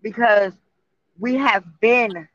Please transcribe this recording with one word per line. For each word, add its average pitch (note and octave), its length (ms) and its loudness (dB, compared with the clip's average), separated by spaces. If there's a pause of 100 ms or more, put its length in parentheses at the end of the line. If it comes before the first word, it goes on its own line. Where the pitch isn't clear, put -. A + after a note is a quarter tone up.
because G#3 520 0 (640)
we B3 160 -4
have G3+ 460 -2
been A3 540 0